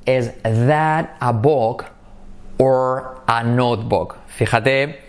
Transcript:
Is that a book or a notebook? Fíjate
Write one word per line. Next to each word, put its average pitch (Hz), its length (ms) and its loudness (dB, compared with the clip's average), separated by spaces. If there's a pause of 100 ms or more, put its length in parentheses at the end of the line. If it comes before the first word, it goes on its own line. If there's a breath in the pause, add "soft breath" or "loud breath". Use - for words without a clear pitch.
Is 127 240 0 (120)
that 151 760 2
a 123 120 0
book 117 520 0 (720)
or 131 680 2
a 117 160 0
notebook? 117 760 0 (100)
Fíjate 135 800 0